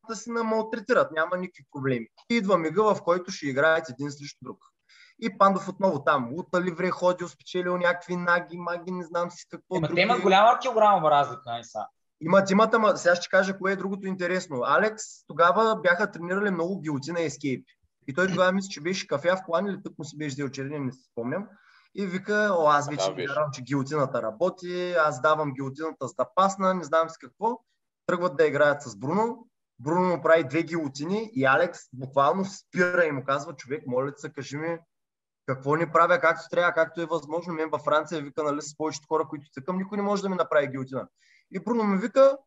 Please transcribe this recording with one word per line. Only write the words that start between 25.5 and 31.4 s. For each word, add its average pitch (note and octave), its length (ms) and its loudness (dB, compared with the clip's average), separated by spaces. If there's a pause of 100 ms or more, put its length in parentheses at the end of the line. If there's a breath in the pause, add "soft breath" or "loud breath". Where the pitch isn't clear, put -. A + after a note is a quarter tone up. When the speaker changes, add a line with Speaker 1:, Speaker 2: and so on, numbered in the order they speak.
Speaker 1:
гилотината C#3 540 -8
за - 60 -12
да B2+ 120 -2 (100)
пасна, F#3+ 380 2
не F3+ 100 -4
знам D#3+ 260 2
си D#3+ 100 -14
какво.“ A3 400 -6 (460)
Тръгват F3 320 0
да D#3+ 80 6
играят D3 360 4
с A2 140 -12
Бруно. G3 520 -4 (320)
Бруно F3 280 0
му E3+ 140 0
прави E3 220 6
две D3 200 -2
гилотини E3 680 -4
и C3 120 0